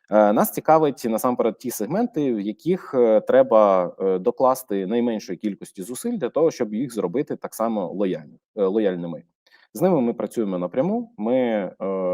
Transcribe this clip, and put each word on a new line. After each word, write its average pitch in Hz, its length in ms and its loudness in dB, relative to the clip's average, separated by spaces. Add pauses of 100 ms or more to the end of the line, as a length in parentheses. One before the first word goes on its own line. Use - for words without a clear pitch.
(120)
Е, 104 220 6
нас 185 180 0
цікавить 156 580 2
насамперед 117 480 -2
ті 120 140 -8
сегменти, 147 600 -2
в 107 80 -4
яких, 127 520 -4
е, 110 280 6
треба, 107 760 4
е, 95 200 0
докласти 117 680 0
найменшої 113 500 -2
кількості 95 460 -8
зусиль 165 340 -8
для 127 120 -4
того, 151 220 2
щоб 107 220 -6
їх 120 200 -4
зробити 110 420 -4
так - 200 -14
само 110 380 -2
лояльні, 87 460 -4 (160)
е, 104 100 0
лояльними. 92 580 -2 (500)
З 107 80 -6
ними 175 200 2
ми 117 120 0
працюємо 104 440 -4
напряму, 160 600 -4
ми, 113 180 -2
е, 110 380 -2 (400)